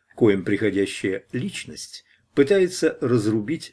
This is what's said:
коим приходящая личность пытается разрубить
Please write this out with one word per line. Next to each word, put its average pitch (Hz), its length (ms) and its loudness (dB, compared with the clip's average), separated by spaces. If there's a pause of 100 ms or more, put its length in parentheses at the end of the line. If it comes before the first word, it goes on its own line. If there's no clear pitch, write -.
(140)
коим 98 300 4
приходящая 98 880 -2
личность - 720 -10 (300)
пытается 180 680 2
разрубить 113 720 -2